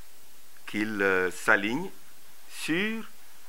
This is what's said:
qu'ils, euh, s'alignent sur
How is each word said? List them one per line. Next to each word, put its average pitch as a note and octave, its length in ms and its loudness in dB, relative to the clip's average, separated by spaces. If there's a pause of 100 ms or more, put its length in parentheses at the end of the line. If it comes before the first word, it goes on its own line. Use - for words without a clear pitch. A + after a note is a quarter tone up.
(680)
qu'ils, G#2 360 0
euh, F#2 280 4
s'alignent A2+ 600 4 (600)
sur G#3 540 0 (440)